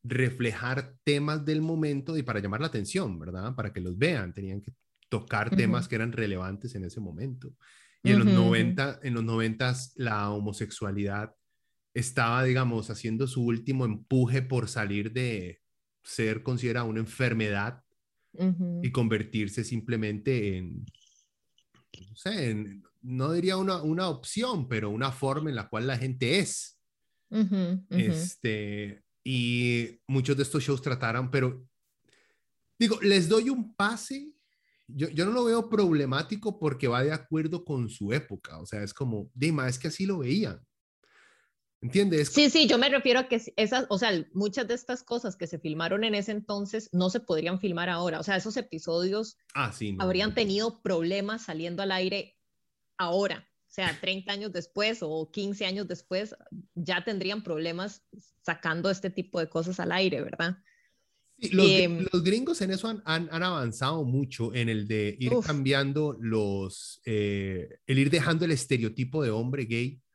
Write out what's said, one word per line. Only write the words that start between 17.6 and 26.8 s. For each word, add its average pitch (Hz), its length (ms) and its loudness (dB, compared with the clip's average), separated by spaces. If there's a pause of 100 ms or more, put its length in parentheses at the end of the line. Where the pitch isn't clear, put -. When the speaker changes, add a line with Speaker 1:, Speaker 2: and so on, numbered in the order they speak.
Speaker 2:
Ujú. 175 500 0
Speaker 1:
y 127 100 0
convertirse 110 720 0
simplemente 110 920 -2
en 92 300 -8 (1120)
no 101 160 -20
sé, 185 340 -2
en, 101 320 -4 (200)
no 127 300 -2
diría 185 240 2
una, 190 260 0
una 170 260 0
opción, 151 600 -2
pero 107 220 -2
una 127 220 -2
forma 139 380 -2
en 127 60 -4
la 107 120 -6
cual 113 180 -4
la 131 120 -2
gente 127 400 2
es. - 400 -4 (520)